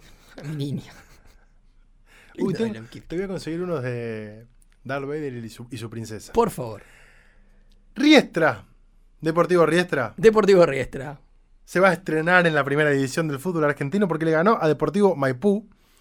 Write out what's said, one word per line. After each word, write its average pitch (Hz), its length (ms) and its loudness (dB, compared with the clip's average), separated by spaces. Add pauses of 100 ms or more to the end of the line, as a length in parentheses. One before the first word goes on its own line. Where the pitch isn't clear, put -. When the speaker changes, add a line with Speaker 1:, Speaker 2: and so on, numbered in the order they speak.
(420)
Speaker 1:
a - 60 -16
mi 156 80 -8
niña. 143 380 -8
Speaker 2:
<laughs> - 1400 -20
Uy, - 60 -4
Speaker 1:
Lindo 190 140 -2
Speaker 2:
tengo, 226 160 -4
Speaker 1:
Dylan 113 140 -16
Kifke. - 200 -20
Speaker 2:
te 160 80 -10
voy 190 100 -6
a - 20 -10
conseguir 165 340 -8
unos 170 220 -6
de... 113 640 -10 (380)
Darth 135 240 -8
Vader 147 260 -8
y 113 160 -12
su, 120 220 -18
y 117 60 -14
su 110 120 -12
princesa. 107 440 -12
Speaker 1:
Por 226 180 2
favor. 110 320 -12 (1120)
Speaker 2:
Riestra. 160 680 4 (540)
Deportivo 165 460 2
Riestra. 151 500 0
Speaker 1:
Deportivo 196 500 6
Riestra. 139 540 -6 (460)
Speaker 2:
Se - 140 -4
va 190 100 6
a 175 40 2
estrenar 165 520 2
en 160 80 2
la 147 100 2
primera 147 280 2
división 139 360 0
del 139 120 -6
fútbol 170 260 -2
argentino 147 420 -2
porque 160 180 -2
le 160 60 0
ganó 175 300 2
a 160 60 0
Deportivo 156 480 2
Maipú. 139 520 -2 (340)